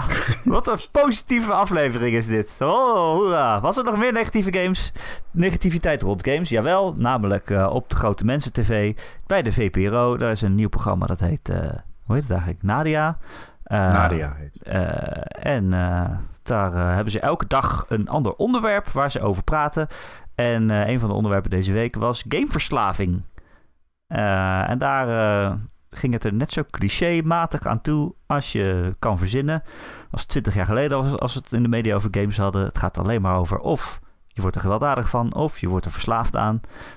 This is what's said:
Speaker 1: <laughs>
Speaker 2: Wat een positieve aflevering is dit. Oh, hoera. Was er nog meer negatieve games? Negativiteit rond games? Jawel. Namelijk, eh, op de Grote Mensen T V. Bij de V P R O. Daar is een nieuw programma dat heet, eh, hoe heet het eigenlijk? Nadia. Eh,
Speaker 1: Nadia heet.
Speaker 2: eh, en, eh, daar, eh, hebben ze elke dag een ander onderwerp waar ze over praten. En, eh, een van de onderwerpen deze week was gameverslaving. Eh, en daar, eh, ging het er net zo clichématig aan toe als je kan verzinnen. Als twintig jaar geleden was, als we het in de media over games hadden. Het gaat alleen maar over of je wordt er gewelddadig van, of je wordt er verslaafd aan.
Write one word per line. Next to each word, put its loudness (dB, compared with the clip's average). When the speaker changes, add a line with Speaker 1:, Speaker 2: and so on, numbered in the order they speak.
Speaker 1:
<laughs> -2
Speaker 2:
Wat 4
een 0
positieve 2
aflevering 2
is 0
dit. 0
Oh, 2
hoera. 2
Was 0
er 0
nog 0
meer 2
negatieve 0
games? 0
Negativiteit 2
rond -2
games? 0
Jawel. 2
Namelijk, 0
eh, 4
op -4
de 0
Grote 2
Mensen 0
T -2
V. 2
Bij 2
de 0
V 2
P -2
R 2
O. 2
Daar 0
is -2
een 4
nieuw 4
programma 0
dat -2
heet, -2
eh, 0
hoe 0
heet 0
het -4
eigenlijk? -2
Nadia. 0
Eh, -2
Speaker 1:
Nadia 2
heet. -14
Speaker 2:
eh, -4
en, 2
eh, 0
daar, 0
eh, 2
hebben 0
ze -2
elke 0
dag 0
een 0
ander 0
onderwerp 0
waar 0
ze -4
over 0
praten. 0
En, 2
eh, 2
een 2
van 0
de -2
onderwerpen 0
deze 0
week 0
was -2
gameverslaving. 0
Eh, 0
en 0
daar, 0
eh, 2
ging -2
het -2
er 0
net 0
zo -2
clichématig 0
aan -2
toe 0
als -2
je 0
kan 0
verzinnen. 0
Als -4
twintig 0
jaar 2
geleden 2
was, 0
als -2
we -6
het -14
in 2
de 4
media 2
over 2
games 0
hadden. 0
Het -2
gaat -2
alleen 0
maar 2
over 0
of -2
je -8
wordt 0
er -2
gewelddadig 2
van, 0
of -2
je -2
wordt 0
er -4
verslaafd 0
aan. 0